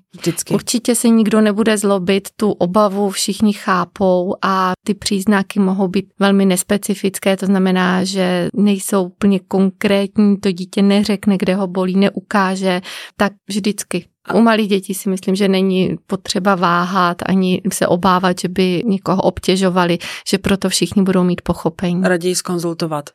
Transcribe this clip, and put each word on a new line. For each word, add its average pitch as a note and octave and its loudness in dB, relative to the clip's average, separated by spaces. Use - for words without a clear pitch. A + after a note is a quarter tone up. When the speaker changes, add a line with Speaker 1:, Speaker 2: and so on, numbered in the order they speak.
Speaker 1:
Vždycky. - -4
Speaker 2:
Určitě A#3 -2
se A#3 0
nikdo A3 4
nebude G#3+ 2
zlobit, G3 0
tu G#3 0
obavu G3 0
všichni G#3 0
chápou F#3 0
a F#3+ 0
ty G#3 0
příznaky G3 -2
mohou F#3+ 0
být F#3+ -2
velmi G3 4
nespecifické, G3 -2
to F#3 -6
znamená, F#3 2
že F3+ -2
nejsou G3 0
úplně F#3+ 0
konkrétní, G3 0
to G3+ 0
dítě F#3 -4
neřekne, G3+ 2
kde F#3 0
ho G3 -2
bolí, F#3 -2
neukáže, F#3+ 0
tak G3+ 0
vždycky. G3+ -4
U G#3 4
malých A3 4
dětí F#3+ -2
si - -8
myslím, F#3+ -2
že G3 2
není F#3+ 2
potřeba G3 -2
váhat F3 0
ani F#3 2
se - 0
obávat, F#3 2
že F#3 -4
by F#3 0
někoho F#3+ 0
obtěžovali, F3+ 0
že G3 0
proto F#3+ 0
všichni - 0
budou F#3 2
mít F3+ 0
pochopení. F3 -4
Speaker 1:
Raději F3+ 0
zkonzultovat. E3 -4